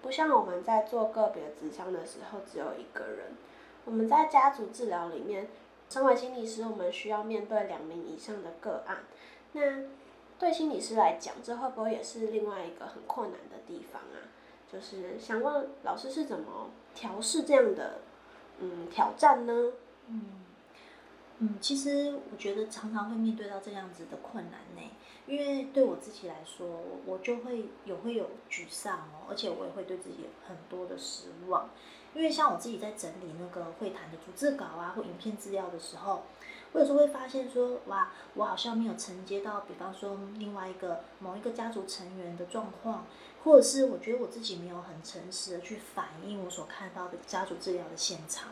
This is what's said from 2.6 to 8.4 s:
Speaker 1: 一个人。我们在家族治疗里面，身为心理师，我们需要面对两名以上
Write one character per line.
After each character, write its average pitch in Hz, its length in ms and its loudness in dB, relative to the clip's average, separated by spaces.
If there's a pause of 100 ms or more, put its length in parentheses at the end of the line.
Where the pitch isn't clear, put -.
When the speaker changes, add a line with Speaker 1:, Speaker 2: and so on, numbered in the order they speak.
Speaker 1:
一 117 80 -12 (100)
个 - 80 -6
人。 101 280 -8 (520)
我 240 60 -8
们 220 160 4
在 294 200 8
家 277 240 10
族 233 160 -6
治 240 200 -6
疗 175 220 -2
里 160 120 -6
面， 202 280 -4 (400)
身 269 160 0
为 254 100 12
心 247 220 -2
理 226 100 -4
师， 220 180 -6
我 220 120 -4
们 180 160 0
需 - 160 -6
要 214 160 0
面 220 220 -2
对 214 180 2
两 160 180 -6
名 165 240 -8
以 160 120 -10
上 208 240 -8